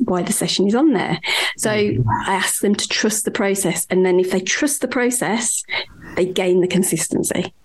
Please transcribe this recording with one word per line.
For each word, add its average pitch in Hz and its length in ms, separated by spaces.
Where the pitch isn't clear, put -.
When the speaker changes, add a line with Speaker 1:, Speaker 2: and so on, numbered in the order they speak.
Speaker 1:
why 180 200
the 214 100
session 185 340
is 208 80
on 294 160
there. - 300
So 220 140
Speaker 2:
Yeah. 208 280
Speaker 1:
I 190 80
ask - 260
them 202 140
to - 140
trust - 340
the - 80
process. 196 580
And 185 160
then 180 140
if 185 120
they 185 100
trust 285 400
the 247 80
process, 240 720
they 180 100
gain 185 340
the 175 80
consistency. 175 840